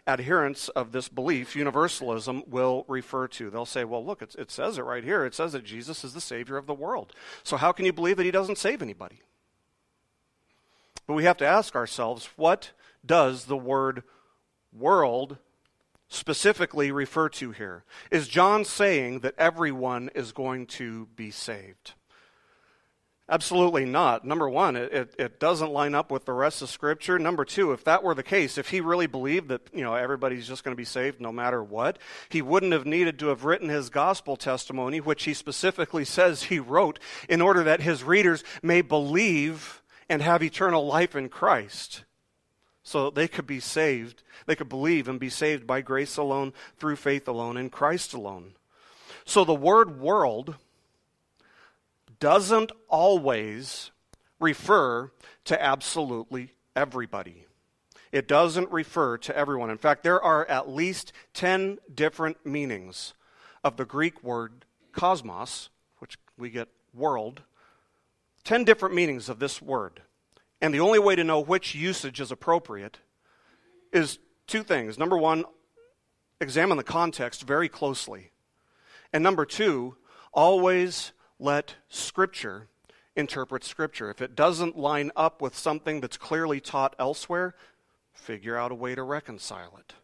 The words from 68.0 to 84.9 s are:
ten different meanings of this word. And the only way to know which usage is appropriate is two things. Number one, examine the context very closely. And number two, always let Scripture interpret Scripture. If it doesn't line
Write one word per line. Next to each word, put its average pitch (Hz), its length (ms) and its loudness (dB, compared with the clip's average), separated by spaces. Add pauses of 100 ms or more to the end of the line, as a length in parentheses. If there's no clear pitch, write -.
ten 240 200 2
different 196 300 -4
meanings 143 340 -2
of 117 100 -12
this 135 220 -6
word. 131 400 -8 (640)
And 156 100 2
the 143 80 0
only 214 180 6
way 202 180 6
to 170 80 2
know 160 160 2
which 175 340 -2
usage 147 440 -6
is 127 140 -8
appropriate 120 640 -2 (960)
is 160 260 2 (280)
two 220 160 -2
things. 120 340 -2
Number 170 220 2
one, 160 260 4 (960)
examine 160 380 2
the 131 40 -2
context 156 600 -2
very 143 260 0
closely. 110 600 -6 (840)
And 156 100 2
number 165 220 4
two, 135 540 -2 (340)
always 180 800 4 (260)
let 143 360 -2 (160)
Scripture 113 760 -4 (480)
interpret 135 480 -4
Scripture. - 460 -8
If 104 140 -10
it 127 120 -8
doesn't 170 440 2
line 147 360 0